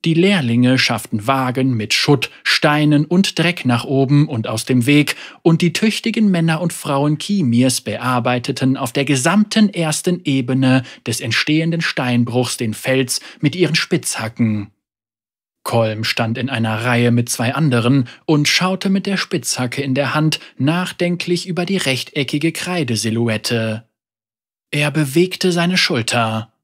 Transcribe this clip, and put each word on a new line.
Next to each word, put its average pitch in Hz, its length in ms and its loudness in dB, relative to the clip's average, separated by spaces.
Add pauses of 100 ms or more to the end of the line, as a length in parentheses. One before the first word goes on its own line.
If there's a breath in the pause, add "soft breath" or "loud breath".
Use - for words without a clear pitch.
Die 165 80 2
Lehrlinge 131 640 4
schafften 110 480 -2
Wagen 131 480 0
mit 107 220 -2
Schutt, - 340 2 (140 loud breath)
Steinen 151 600 2
und 180 360 2
Dreck 170 260 -2
nach 120 180 2
oben 143 460 2
und 117 180 -4
aus 113 180 -4
dem 123 200 2
Weg, 147 300 4 (260 loud breath)
und 170 220 4
die 170 100 2
tüchtigen 220 560 0
Männer 165 320 2
und 175 100 -2
Frauen 147 460 0
Kimirs 131 640 2
bearbeiteten 123 960 -2
auf 127 160 -6
der 139 120 -2
gesamten 190 640 2
ersten 170 540 -2
Ebene 131 600 2 (240 loud breath)
des - 120 -4
entstehenden 160 640 0
Steinbruchs 123 760 0
den 110 180 -4
Fels 131 440 -2 (220 loud breath)
mit 143 140 0
ihren 156 200 0
Spitzhacken. 110 920 -2 (920)
Kolm 110 400 0
stand 113 340 -2
in 107 120 -4
einer 113 360 -2
Reihe 120 260 2
mit 120 160 2
zwei 120 280 -4
anderen 127 520 2 (180 loud breath)
und 147 220 2
schaute 185 420 0
mit 190 180 0
der 196 100 -2
Spitzhacke 127 640 -4
in 135 140 -2
der 131 180 -2
Hand 156 260 0 (180 loud breath)
nachdenklich 175 880 -2
über 175 180 -4
die 196 120 -2
rechteckige 143 760 -2
Kreidesilhouette. 113 1300 -2 (880)
Er 147 220 -2
bewegte 170 600 0
seine 175 260 0
Schulter. 113 760 -2 (100)